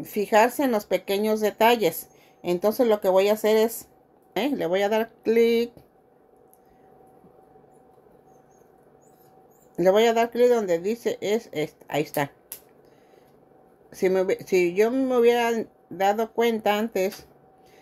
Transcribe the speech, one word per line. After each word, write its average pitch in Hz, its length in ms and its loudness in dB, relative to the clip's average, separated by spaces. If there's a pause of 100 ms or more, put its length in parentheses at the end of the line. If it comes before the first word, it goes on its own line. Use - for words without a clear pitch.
fijarse 220 640 0
en 262 80 0
los 208 140 -2
pequeños 208 560 -2
detalles. 214 640 0 (340)
Entonces 202 460 -2
lo 208 140 0
que 196 80 -4
voy 190 180 4
a 208 60 2
hacer 214 240 0
es, 226 320 -2 (460)
¿eh? 220 120 -2
Le 196 180 -4
voy 185 160 0
a 202 60 0
dar 220 240 -2 (120)
clic. 233 500 0 (4000)
Le 175 140 2
voy 214 160 6
a 233 80 4
dar 233 180 0
clic 240 160 4
donde 208 320 2
dice 214 400 -6
es, 214 320 -4
es, 151 240 -6 (140)
ahí 147 140 -2
está. 143 280 -6 (1600)
Si 185 160 -2
me 185 140 0
hubie-, 185 220 -2
si 180 280 0
yo 214 160 2
me 254 280 -2
hubiera 233 340 2 (380)
dado 202 420 -2
cuenta 220 460 -2
antes, 208 480 -4 (560)